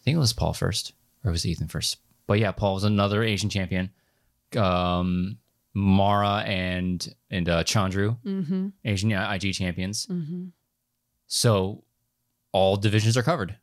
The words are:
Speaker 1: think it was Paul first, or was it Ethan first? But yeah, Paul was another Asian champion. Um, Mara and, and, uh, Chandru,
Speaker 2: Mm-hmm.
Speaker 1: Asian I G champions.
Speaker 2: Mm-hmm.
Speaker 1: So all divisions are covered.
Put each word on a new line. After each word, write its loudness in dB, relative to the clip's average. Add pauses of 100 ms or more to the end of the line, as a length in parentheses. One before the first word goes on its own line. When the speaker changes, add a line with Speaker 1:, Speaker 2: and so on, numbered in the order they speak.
Speaker 1:
think 2
it 2
was 2
Paul 0
first, -4 (300)
or 0
was -2
it 0
Ethan -4
first? -6 (280)
But 2
yeah, 2
Paul 0
was -2
another 2
Asian -2
champion. -2 (680)
Um, 0 (360)
Mara 4
and, -4 (160)
and, -2
uh, 2
Chandru, 0
Speaker 2:
Mm-hmm. -4 (160)
Speaker 1:
Asian 0
I -2
G -2
champions. -4
Speaker 2:
Mm-hmm. -8 (800)
Speaker 1:
So 0 (680)
all 4
divisions 2
are 2
covered. -2